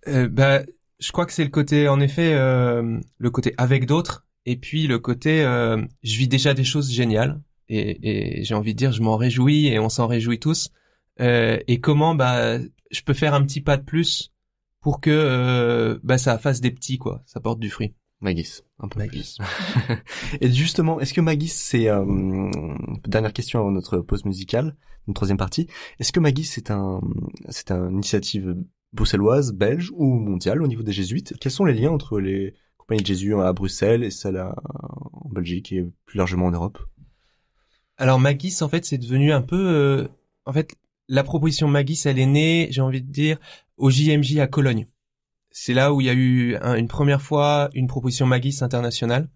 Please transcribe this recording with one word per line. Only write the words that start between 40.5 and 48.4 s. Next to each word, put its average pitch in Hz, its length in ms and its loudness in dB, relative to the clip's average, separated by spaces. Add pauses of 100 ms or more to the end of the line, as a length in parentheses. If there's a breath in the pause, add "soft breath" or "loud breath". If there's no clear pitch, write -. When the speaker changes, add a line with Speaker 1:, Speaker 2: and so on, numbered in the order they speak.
Speaker 1:
fait, 156 240 -2 (300)
la 135 160 0
proposition 151 440 0
Magis, 143 380 0
elle 131 140 2
est 131 60 4
née, 160 460 4
j'ai 127 100 -2
envie 131 200 -2
de 135 100 -12
dire, 151 260 0 (400 loud breath)
au 139 120 4
J 147 220 4
M 147 120 4
J 147 160 0
à 135 80 4
Cologne. 131 400 0 (640)
C'est - 220 -4
là 139 200 4
où 139 80 2
il 131 60 2
y - 20 0
a 123 40 2
eu 127 440 2
un, 120 180 -2
une 117 120 0
première 139 340 2
fois 147 520 2
une 127 140 -2
proposition 127 380 -2
Magis 127 360 0